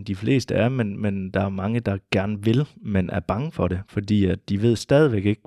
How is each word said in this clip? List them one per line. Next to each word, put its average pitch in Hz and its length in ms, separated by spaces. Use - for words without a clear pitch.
de 101 100
fleste 120 380
er, 107 140
men, 107 340
men 98 280
der 95 100
er 98 80
mange, 98 320
der 98 180
gerne 101 340
vil, 123 220
men 98 340
er - 100
bange 135 320
for 90 160
det, 90 200
fordi 104 360
at 90 240
de 101 140
ved 117 140
stadigvæk 135 500
ikke, 104 200